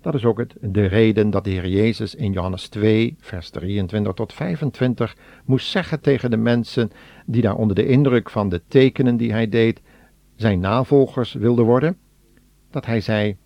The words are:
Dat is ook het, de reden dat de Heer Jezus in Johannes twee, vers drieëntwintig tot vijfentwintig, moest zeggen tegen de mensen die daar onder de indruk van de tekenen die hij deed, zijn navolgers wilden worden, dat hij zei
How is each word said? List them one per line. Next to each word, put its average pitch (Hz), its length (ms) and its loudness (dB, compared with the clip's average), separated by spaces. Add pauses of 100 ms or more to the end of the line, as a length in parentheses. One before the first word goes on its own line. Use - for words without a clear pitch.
Dat 165 120 -6
is 117 100 -4
ook 113 140 2
het, 117 220 -8
de 101 260 0
reden 107 440 2
dat 95 140 -2
de 101 60 -6
Heer 92 180 -4
Jezus 104 460 -2
in 101 180 -4
Johannes 92 360 -6
twee, 110 500 0
vers - 320 -14
drieëntwintig 98 640 -4
tot 107 200 -8
vijfentwintig, 127 840 -4 (280)
moest 131 260 0
zeggen 165 300 -4
tegen 127 300 0
de 113 60 0
mensen 117 540 0 (360)
die 120 160 0
daar 104 140 2
onder 107 200 0
de 104 100 2
indruk 127 440 2
van 104 180 -2
de 87 200 -4
tekenen 131 480 4
die 117 160 -2
hij 113 160 0
deed, 113 320 2 (560)
zijn 104 240 0
navolgers 123 720 0
wilden 120 320 2
worden, 131 320 2 (760)
dat - 160 -10
hij 117 140 -2
zei 104 460 -2